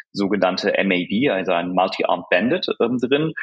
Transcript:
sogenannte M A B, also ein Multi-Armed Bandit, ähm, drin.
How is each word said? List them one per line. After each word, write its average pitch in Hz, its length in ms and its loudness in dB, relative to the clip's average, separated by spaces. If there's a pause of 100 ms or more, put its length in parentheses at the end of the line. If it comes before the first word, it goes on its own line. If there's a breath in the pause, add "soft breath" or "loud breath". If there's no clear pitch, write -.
(120)
sogenannte 95 680 0
M 98 120 0
A 92 40 2
B, 101 340 0
also 95 240 0
ein 87 200 0
Multi-Armed 92 580 0
Bandit, 120 360 0 (140)
ähm, 117 180 2
drin. 143 440 0